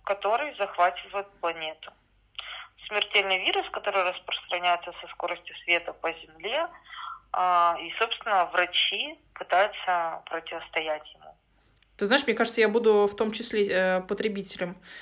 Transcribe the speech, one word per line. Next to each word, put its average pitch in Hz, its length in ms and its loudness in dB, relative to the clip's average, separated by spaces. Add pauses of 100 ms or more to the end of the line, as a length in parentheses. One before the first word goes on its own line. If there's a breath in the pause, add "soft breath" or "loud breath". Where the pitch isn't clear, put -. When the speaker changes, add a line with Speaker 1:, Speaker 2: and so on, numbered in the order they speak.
Speaker 1:
который 220 520 -2
захватывает 190 720 -2 (140)
планету. 165 520 -6 (920 loud breath)
Смертельный 196 580 0
вирус, 370 260 -2
который 196 340 0
распространяется 175 960 -2
со 170 80 -14
скоростью - 460 -8 (100)
света 170 280 0
по 160 200 -6
Земле. 208 560 -4 (640 loud breath)
А, 175 480 4
и, 165 180 -10
собственно, 208 480 2
врачи 185 720 0 (160)
пытаются 175 920 0
противостоять 160 840 -6
ему. - 60 -20 (800)
Speaker 2:
Ты 208 80 0
знаешь, 277 200 4
мне 226 100 2
кажется, 233 240 2
я 214 80 6
буду 214 400 6
в 202 80 -10
том 220 160 0
числе, 214 360 0
э, 185 340 2
потребителем 196 720 -4 (260 loud breath)